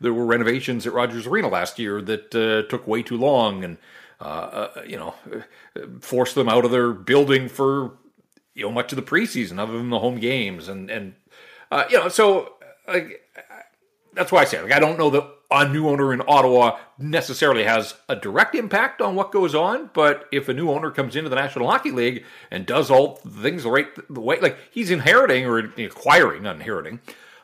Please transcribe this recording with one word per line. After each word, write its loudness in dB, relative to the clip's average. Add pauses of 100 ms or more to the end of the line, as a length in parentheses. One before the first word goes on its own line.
there 0
were -2
renovations 0
at -6
Rogers -2
Arena 0
last -2
year -4
that, -6
uh, 0
took -6
way -2
too -8
long 2
and, -10 (420)
uh, -16
uh, -10
you -14
know, -12 (840)
forced -2
them 0
out 4
of 2
their 2
building 2
for, -2 (560)
you -10
know, -4
much -4
of -8
the -6
preseason, -2
other -6
than -6
the 0
home -2
games. -4
And, -12
and, -12 (560)
uh, 0
you 4
know, 2
so, 2 (340)
like, -4 (920)
that's -4
why 8
I 8
say, -2
like, 0
I 6
don't 2
know 4
that 2 (280)
a 6
new 0
owner 2
in -2
Ottawa 6 (200)
necessarily 0
has 0 (120)
a -2
direct 0
impact -2
on -2
what -2
goes 2
on, 0
but 2
if -2
a -2
new -4
owner -2
comes -4
into -6
the -4
National -2
Hockey 0
League -2 (260)
and -8
does 0
all 4
things -6
the -2
right 0
th-, -18
the -10
way, 0
like, 0 (140)
he's -6
inheriting 4
or 0
acquiring, 2
not -8
inheriting, -10 (420)